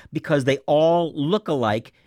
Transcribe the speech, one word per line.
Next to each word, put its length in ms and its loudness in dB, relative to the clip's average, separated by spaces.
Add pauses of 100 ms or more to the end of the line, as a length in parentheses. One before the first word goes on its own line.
(120)
because 320 -2
they 220 0
all 480 2
look 340 -4
alike 460 -2 (140)